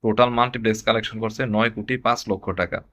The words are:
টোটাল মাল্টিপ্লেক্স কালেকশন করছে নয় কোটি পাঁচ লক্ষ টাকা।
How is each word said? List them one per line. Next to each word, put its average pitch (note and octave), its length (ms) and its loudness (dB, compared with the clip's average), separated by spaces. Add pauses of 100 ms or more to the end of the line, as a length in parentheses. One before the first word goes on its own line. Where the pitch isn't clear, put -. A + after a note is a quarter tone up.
টোটাল A#2+ 360 4
মাল্টিপ্লেক্স A2+ 480 0
কালেকশন A2+ 360 0
করছে A2 240 -4
নয় A2 240 2
কোটি A2+ 240 -6 (120)
পাঁচ A#2 140 2 (100)
লক্ষ F#2+ 160 -2 (140)
টাকা। - 180 -2 (140)